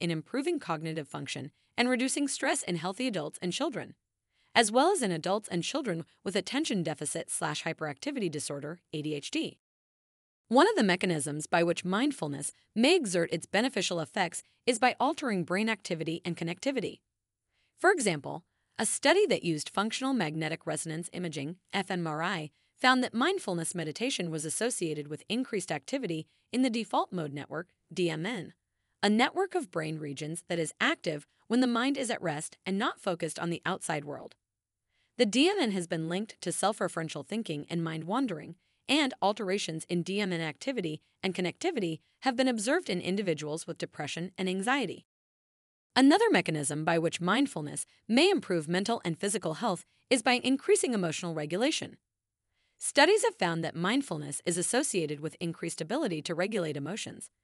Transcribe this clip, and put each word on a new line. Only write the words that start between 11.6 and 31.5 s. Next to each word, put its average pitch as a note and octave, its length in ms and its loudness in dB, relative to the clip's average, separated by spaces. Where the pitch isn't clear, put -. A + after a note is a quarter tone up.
which E3+ 220 0
mindfulness F3+ 680 -2
may C4+ 220 6
exert F#3 360 0
its E3 140 -4
beneficial G3 540 0
effects E3+ 420 -4
is A#3 120 4
by B3 200 4
altering A#3+ 460 0
brain G3+ 240 0
activity E3 560 -4
and E3+ 120 -4
connectivity. F3 640 -4
For F4 120 6
example, E3+ 520 0
a G#3+ 80 0
study F4 400 4
that A#3 180 0
used D#3+ 240 -2
functional A3 440 -2
magnetic D#3+ 540 -2
resonance D#3+ 460 -4
imaging, E3 440 -6
F G3 180 -2
M F3+ 160 -2
R D#3 160 -4
I, E3 280 -4
found B3+ 240 6
that G#3+ 100 -6
mindfulness A3+ 600 0
meditation F3 560 -4
was D#3+ 140 -4
associated D#3 640 -2
with D3+ 200 -8
increased A3 420 -2
activity E3+ 560 -4
in A#3+ 80 2
the C4+ 80 4
default A#3+ 420 0
mode D#3 220 -4
network, D3 360 -8
D F3 200 0
M D#3+ 160 -4
N, G#3+ 260 -8
a G3+ 60 4
network C#4 460 4
of D4 160 -2
brain D#3 280 -4
regions D3+ 500 -6
that F3 100 0
is D#3 200 -2
active F#3 480 -2
when A#3 140 4